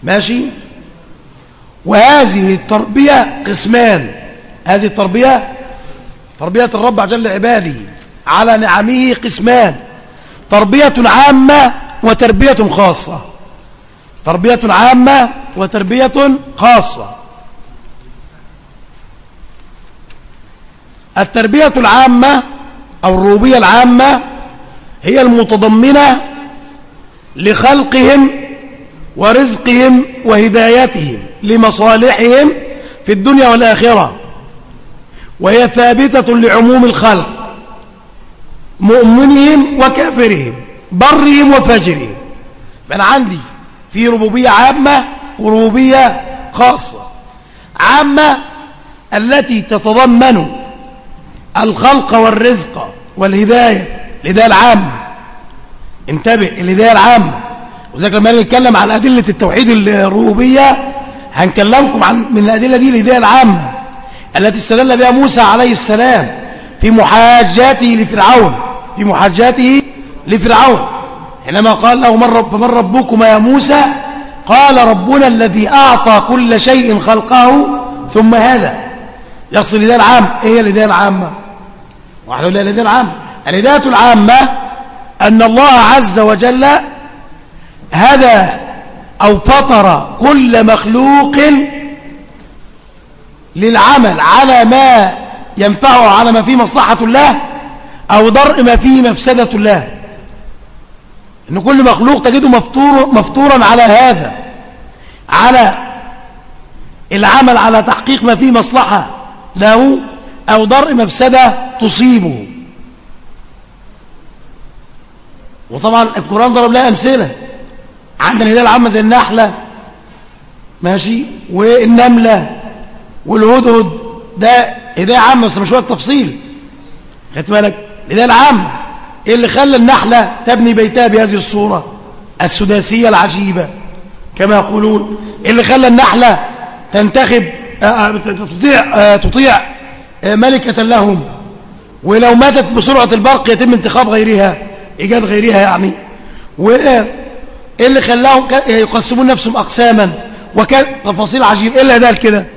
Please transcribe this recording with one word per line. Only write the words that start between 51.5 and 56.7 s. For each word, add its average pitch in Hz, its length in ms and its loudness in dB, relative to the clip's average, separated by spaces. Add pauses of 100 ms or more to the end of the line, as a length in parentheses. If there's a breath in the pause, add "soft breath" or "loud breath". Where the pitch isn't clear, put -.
الخلق 233 580 -2
والرزق 220 720 -2 (280)
والهداية، 202 920 -2 (140)
الهداية 196 220 0
العامة. 202 440 2 (1160)
انتبه، 202 400 -2
الهداية 190 440 0